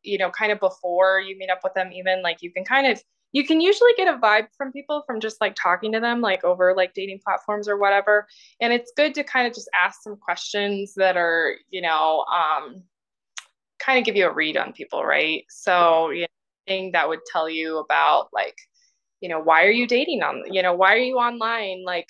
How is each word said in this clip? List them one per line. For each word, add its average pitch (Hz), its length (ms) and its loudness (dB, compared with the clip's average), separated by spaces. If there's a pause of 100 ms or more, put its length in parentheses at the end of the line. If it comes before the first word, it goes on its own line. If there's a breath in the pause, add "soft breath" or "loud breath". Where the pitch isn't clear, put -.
you 202 140 -4
know, 180 140 -2
kind 214 200 -2
of 208 80 -2
before 185 640 2
you 190 160 -12
meet 190 120 -10
up 185 140 -2
with 190 120 -4
them, 185 180 -4
even, 185 280 -2
like, 170 200 -4
you 175 100 -12
can 185 140 -8
kind 269 220 2
of, 214 140 0 (320)
you 269 120 0
can 320 140 4
usually 415 380 6
get 381 100 2
a 285 120 2
vibe 220 360 4
from 269 160 -8
people 285 340 -6
from 226 140 -6
just, 220 220 -6
like, 202 140 -2
talking 180 360 0
to 220 80 0
them, 240 220 -2
like, 190 240 0
over, 180 280 4
like, 185 200 0
dating 196 280 -10
platforms 208 460 -4
or 202 100 -2
whatever. 202 480 2 (360 soft breath)
And 233 100 0
it's 240 240 -2
good 294 200 2
to 294 80 -4
kind 254 220 0
of 240 80 -2
just 214 220 -16
ask 185 260 0
some 208 140 -14
questions 202 800 -6
that 185 220 2
are, 165 380 0 (140)
you 185 120 -10
know, 160 500 2
um, 156 520 -2 (960)
kind 262 200 2
of 240 60 -2
give 208 100 0
you 190 120 4
a - 60 0
read 156 220 -2
on - 160 -2
people, 147 320 -6
right? 151 460 0
So, 170 640 2
you 170 100 -6
know, 170 60 -6 (400)
thing 190 260 -4
that 160 160 0
would 160 160 -8
tell 160 240 -4
you 160 300 -6
about, 151 520 2
like, - 240 -4 (640)
you 180 80 -12
know, 160 140 -4
why 160 240 4
are 208 60 6
you 240 160 0
dating 247 360 0
on, - 260 -4
you 190 120 0
know, 180 120 2
why 190 200 4
are 226 40 4
you 254 200 -2
online? 226 640 -4
Like, 180 260 -6